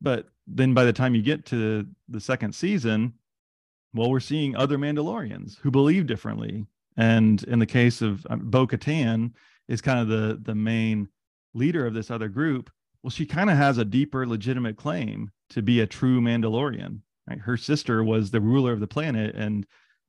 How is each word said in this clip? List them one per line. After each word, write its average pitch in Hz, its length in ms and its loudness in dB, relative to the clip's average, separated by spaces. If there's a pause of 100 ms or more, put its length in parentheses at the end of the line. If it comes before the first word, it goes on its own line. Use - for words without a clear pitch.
But 127 260 -2 (180)
then 131 280 2
by 127 100 6
the 120 100 6
time 127 220 2
you 113 60 4
get 139 260 -2
to 110 400 -2 (220)
the 110 100 -10
second 110 340 -4
season, 120 600 0 (800)
well, 113 180 0
we're 131 80 2
seeing 143 360 -4
other 139 220 0
Mandalorians 147 800 -6
who 139 120 -2
believe 147 340 4
differently. 107 600 -6 (320)
And 113 460 6
in 120 160 0
the 113 60 4
case 120 360 2
of, 104 280 -2
um, 113 200 -4
Bo-Katan, 120 800 0 (380)
is 120 100 -4
kind 131 200 0
of 113 100 0
the, 110 320 0
the 110 140 -6
main 110 520 0 (460)
leader 147 320 0
of 113 80 -4
this 110 180 -8
other 110 160 -6
group, 131 420 -4 (320)
well, 127 100 -8
she 160 140 -6
kinda 180 300 2
has 139 220 4
a 117 80 0
deeper 131 420 0
legitimate 117 480 -4
claim 110 560 -6 (200)
to 117 100 -4
be 117 180 4
a 110 80 2
true 127 320 0
Mandalorian, 113 800 -2 (300)
right? - 100 -10
Her 110 160 -2
sister 117 480 0
was 110 260 2
the 113 120 0
ruler 123 320 4
of 107 80 -4
the 104 60 -4
planet, 120 480 -4
and, 104 300 -4 (440)